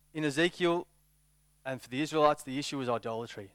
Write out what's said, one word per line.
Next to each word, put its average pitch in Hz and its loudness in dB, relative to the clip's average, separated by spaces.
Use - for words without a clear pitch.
in 156 -4
Ezekiel 170 2
and 131 -6
for - -20
the 127 -2
Israelites, 151 4
the 131 -6
issue 143 -4
was 123 -2
idolatry. 113 -6